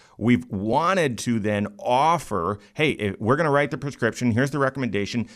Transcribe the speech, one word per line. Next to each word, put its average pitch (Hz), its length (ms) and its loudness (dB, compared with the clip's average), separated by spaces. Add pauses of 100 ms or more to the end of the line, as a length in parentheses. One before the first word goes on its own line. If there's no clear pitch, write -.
(160)
We've 120 300 2
wanted 131 720 0
to 117 220 -2
then 104 260 0 (120)
offer, 123 840 0 (140)
"Hey, 151 180 0
if 101 280 -4
we're 117 160 2
gonna 160 140 0
write 143 200 2
the 147 80 -6
prescription, 123 520 -2
here's 120 220 2
the 147 80 -4
recommendation. 120 760 -2